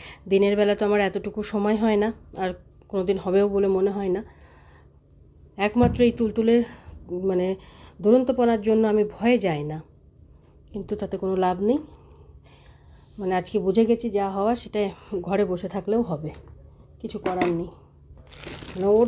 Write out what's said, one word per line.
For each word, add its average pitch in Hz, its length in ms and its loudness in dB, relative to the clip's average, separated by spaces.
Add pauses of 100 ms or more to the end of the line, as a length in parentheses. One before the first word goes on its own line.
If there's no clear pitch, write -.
(320)
দিনের 202 280 4
বেলা 208 200 4
তো 214 100 0
আমার 208 180 4
এতটুকু 196 320 -6 (140)
সময় 208 300 2
হয় 214 200 4
না, 226 60 0 (340)
আর 185 60 -2 (420)
কোনোদিন 190 320 0
হবেও 196 320 2
বলে 196 120 2 (100)
মনে 196 200 0
হয় 196 180 -2
না। 202 60 -4 (1500)
একমাত্র 240 400 2
এই 233 120 2
তুলতুলের, 226 420 2 (680)
মানে, 180 180 2 (560)
দুরন্তপনার 240 640 4
জন্য 220 160 4 (100)
আমি 214 100 4 (120)
ভয়ে 240 300 2
যাই 151 260 -2
না, 156 60 -8 (920)
কিন্তু 202 300 -8
তাতে 196 220 -8
কোনো 190 120 -2 (100)
লাভ 180 120 0 (120)
নেই। 285 100 2 (1400)
মানে, 185 200 -2
আজকে 180 260 -4
বুঝে 190 240 4
গেছি 233 180 0 (100)
যা 196 80 -2 (100)
হওয়া 208 260 0
সেটা - 180 -8 (480)
ঘরে 196 240 0
বসে 180 240 -6
থাকলেও 208 340 -2
হবে, 156 220 -6 (680)
কিছু 214 240 -10
করার 180 240 0 (100)
নেই। 175 100 -8 (1000)
মানে, 185 140 -4 (120)
ওর 233 100 6